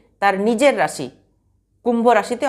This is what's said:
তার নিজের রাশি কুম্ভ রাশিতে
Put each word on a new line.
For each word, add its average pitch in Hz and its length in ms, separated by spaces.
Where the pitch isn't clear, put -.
তার 196 140
নিজের 240 260
রাশি 143 240
কুম্ভ 233 200
রাশিতে 240 300